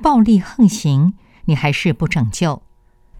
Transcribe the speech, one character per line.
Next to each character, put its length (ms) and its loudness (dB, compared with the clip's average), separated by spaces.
暴 180 2
力 220 4
横 260 0
行， 460 0
你 100 0
还 160 -2
是 220 -2
不 160 -4
拯 220 -2
救。 320 -4